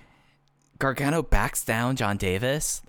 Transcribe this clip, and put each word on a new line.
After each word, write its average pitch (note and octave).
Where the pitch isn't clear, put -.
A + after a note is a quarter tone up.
Gargano C#3+
backs -
down A#2+
John G2+
Davis. G#2